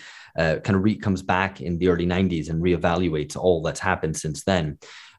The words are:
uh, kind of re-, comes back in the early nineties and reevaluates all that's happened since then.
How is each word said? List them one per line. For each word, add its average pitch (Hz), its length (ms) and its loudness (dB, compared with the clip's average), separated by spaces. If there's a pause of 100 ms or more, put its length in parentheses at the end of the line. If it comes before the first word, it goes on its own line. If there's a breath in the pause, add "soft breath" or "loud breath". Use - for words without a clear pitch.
(380 loud breath)
uh, 80 260 2
kind 98 100 2
of 95 80 2
re-, 104 140 2
comes 95 240 0
back 95 400 0
in 85 180 -2
the 90 100 4
early 87 180 2
nineties 87 420 0
and 82 140 -2
reevaluates 85 760 0
all 87 260 2
that's 78 160 -4
happened 90 380 -2
since 76 260 -6
then. 80 360 0 (400 loud breath)